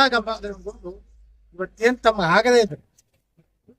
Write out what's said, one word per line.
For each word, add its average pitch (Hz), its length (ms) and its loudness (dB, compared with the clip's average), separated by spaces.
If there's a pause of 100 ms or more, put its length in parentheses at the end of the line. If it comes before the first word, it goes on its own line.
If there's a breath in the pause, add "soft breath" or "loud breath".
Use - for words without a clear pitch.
ಗಮನದಲ್ಲಿ 220 400 -4
ಇಟ್ಕೊಂಡು 190 640 -16 (420)
ಇವತ್ತೇನ್ 214 440 -2
ತಮ್ಮ 220 220 0
ಆಗದೇ 220 400 2
ಇದ್ರೆ 196 320 -4 (880)